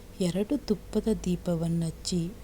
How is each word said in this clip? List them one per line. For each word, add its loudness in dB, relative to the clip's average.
ಎರಡು 2
ತುಪ್ಪದ 0
ದೀಪವನ್ನಚ್ಚಿ 0